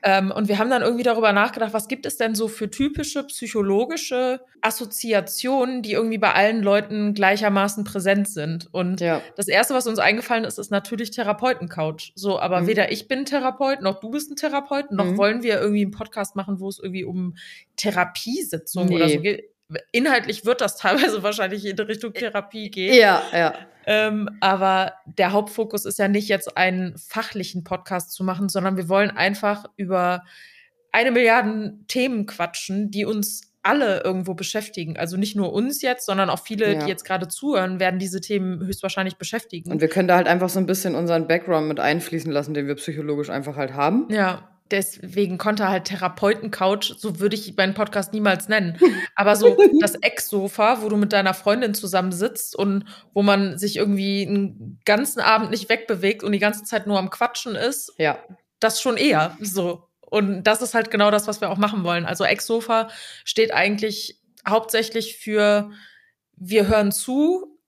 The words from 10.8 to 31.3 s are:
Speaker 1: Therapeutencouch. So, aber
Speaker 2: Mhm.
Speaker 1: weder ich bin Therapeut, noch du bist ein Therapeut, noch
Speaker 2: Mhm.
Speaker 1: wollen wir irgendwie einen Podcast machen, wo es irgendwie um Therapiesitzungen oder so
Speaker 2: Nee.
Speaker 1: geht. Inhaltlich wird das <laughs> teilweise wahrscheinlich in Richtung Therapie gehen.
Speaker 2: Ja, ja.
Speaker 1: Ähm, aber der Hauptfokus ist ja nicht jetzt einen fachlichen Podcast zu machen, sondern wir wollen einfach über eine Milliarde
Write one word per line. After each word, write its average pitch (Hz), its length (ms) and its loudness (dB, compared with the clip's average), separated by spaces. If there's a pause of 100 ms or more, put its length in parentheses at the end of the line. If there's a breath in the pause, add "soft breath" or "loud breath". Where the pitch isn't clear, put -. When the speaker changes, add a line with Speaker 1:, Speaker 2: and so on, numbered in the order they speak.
Speaker 1:
Therapeutencouch. 202 1040 -4
So, 190 220 -2
aber 180 220 0
Speaker 2:
Mhm. 175 60 2
Speaker 1:
weder 214 260 2
ich 214 160 -8
bin 269 160 -2
Therapeut, 269 560 -2
noch 190 200 -2
du 220 100 -12
bist 294 200 -6
ein 285 60 -12
Therapeut, 285 540 -4
noch 196 160 0
Speaker 2:
Mhm. 180 100 0
Speaker 1:
wollen 220 260 2
wir 220 160 0
irgendwie 208 280 2
einen 190 40 -6
Podcast 208 460 -8
machen, 196 240 -6
wo 190 80 -8
es 196 100 -10
irgendwie 185 260 -8
um 180 320 -6 (400 loud breath)
Therapiesitzungen 180 1200 -2
oder 165 140 4
so 151 80 4
Speaker 2:
Nee. 151 60 -2
Speaker 1:
geht. 196 220 -2 (480)
Inhaltlich 240 520 2
wird 247 160 2
das 214 160 -2 (100)
<laughs> 220 300 4
teilweise 190 60 -6
wahrscheinlich 208 420 -4
in 196 140 -6
Richtung 220 340 -6
Therapie 208 580 -8
gehen. 196 240 2
Speaker 2:
Ja, 208 280 10 (100)
ja. 170 220 2 (320)
Speaker 1:
Ähm, 214 420 0 (120)
aber 190 540 2 (120)
der 180 260 0
Hauptfokus 208 520 -2
ist - 140 -6
ja 196 100 2
nicht 208 200 0
jetzt - 280 -2
einen 185 400 0
fachlichen 185 680 -8
Podcast 180 480 -6
zu 190 120 -8
machen, 185 240 -2
sondern 190 280 0
wir 175 120 -4
wollen 196 220 4
einfach 202 540 0 (120)
über 180 460 0 (680 loud breath)
eine 240 180 4
Milliarde 226 640 2 (140)